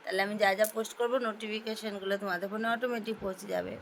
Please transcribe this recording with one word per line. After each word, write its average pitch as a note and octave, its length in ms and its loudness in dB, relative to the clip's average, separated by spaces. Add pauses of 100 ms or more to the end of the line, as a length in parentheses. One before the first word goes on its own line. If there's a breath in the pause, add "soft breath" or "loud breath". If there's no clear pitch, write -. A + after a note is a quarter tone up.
তাহলে F#3+ 180 0
আমি G#3 160 0
যা G3 180 6
যা G#3+ 100 6
পোস্ট G#3+ 280 -2
করবো, A#3+ 240 2
নোটিফিকেশনগুলো G#3+ 1000 -2
তোমাদের F#3+ 320 -2
ফোনে A3 200 -2
অটোমেটিক A#3 520 0
পৌঁছে F#3+ 260 -6
যাবে। F#3 340 -2